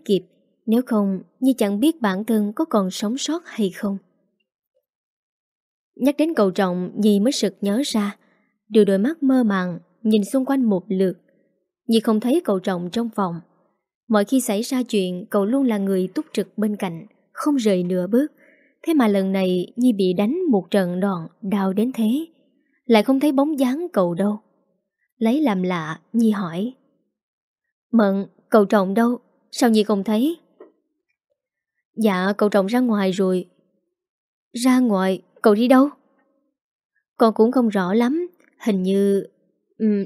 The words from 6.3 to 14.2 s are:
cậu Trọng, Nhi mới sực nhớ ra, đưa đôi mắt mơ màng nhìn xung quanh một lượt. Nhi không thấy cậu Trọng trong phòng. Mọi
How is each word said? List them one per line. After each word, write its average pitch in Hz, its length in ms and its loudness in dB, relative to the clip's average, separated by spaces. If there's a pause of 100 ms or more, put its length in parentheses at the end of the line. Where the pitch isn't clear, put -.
cậu 202 160 2
Trọng, 180 460 -2
Nhi 208 240 2
mới 240 120 0
sực 214 280 -4
nhớ 202 240 -2
ra, 202 320 -4 (520)
đưa 214 160 4
đôi 196 140 2
mắt 262 240 -2
mơ 262 220 2
màng 185 340 -2 (240)
nhìn 214 220 2
xung 262 200 -2
quanh 269 200 0
một 196 240 0
lượt. 190 240 0 (720)
Nhi 226 140 2
không 220 200 0
thấy 247 240 0
cậu 196 140 0
Trọng 180 340 -6
trong 233 240 -4
phòng. 185 180 -2 (720)
Mọi 208 160 2